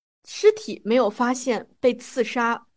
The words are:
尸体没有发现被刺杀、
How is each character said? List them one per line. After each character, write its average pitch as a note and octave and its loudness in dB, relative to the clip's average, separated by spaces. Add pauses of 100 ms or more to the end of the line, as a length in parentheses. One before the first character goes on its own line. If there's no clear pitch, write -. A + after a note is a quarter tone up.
(280)
尸 - 4
体 G#4+ -10
没 G#3+ 0
有 A#3+ 4
发 B3 0
现 B3 -4 (140)
被 B3 4
刺 - -6
杀、 A#3 -2 (120)